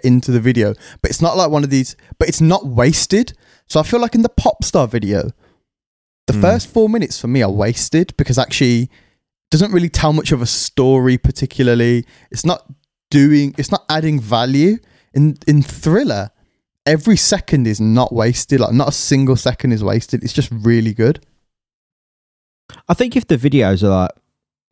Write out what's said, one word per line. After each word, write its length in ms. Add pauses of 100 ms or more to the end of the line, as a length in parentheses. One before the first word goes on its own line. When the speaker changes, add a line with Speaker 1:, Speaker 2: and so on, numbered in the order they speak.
Speaker 1:
into 260
the 80
video, 360 (260)
but 100
it's 100
not, 140
like, 140
one 160
of 60
these, 260 (220)
but 100
it's 100
not 280
wasted. 640 (340)
So 140
I 20
feel 160
like 160
in 60
the 80
pop 340
star 240
video, 440 (960)
the 60
Speaker 2:
Mm. 80
Speaker 1:
first 260
four 200
minutes 320
for 80
me 140
are 100
wasted 680
because 200
actually 460
it 60 (600)
doesn't 220
really 180
tell 240
much 180
of 100
a 40
story 720
particularly. 880 (260)
It's 140
not 200 (440)
doing, 480
it's 140
not 180
adding 300
value. 580 (360)
In, 240 (100)
in 160
Thriller, 680 (540)
every 320
second 500
is 140
not 320
wasted. 460
Like, 140
not 160
a 40
single 440
second 340
is 120
wasted. 400
It's 100
just 180
really 420
good. 320 (1600)
Speaker 3:
I 60
think 220
if 120
the 100
videos 460
are, 60
like, 220 (600)